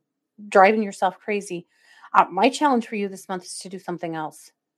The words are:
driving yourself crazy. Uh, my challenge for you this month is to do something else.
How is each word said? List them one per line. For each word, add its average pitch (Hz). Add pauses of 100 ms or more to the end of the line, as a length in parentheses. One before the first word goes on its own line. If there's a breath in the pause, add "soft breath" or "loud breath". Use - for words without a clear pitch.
(500)
driving 208
yourself 196
crazy. 190 (440 soft breath)
Uh, 190
my 190
challenge 269
for -
you 202
this 190
month 185
is -
to 196
do 190
something 175
else. 156 (260)